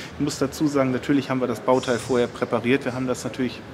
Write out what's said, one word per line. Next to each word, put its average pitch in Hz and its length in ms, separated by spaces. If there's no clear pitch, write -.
Ich 147 40
muss 147 140
dazu 143 300
sagen, 135 240
natürlich 127 400
haben 131 100
wir 123 60
das 113 120
Bauteil 127 380
vorher 120 300
präpariert. 123 580
Wir 123 80
haben 131 140
das 123 160
natürlich, 127 360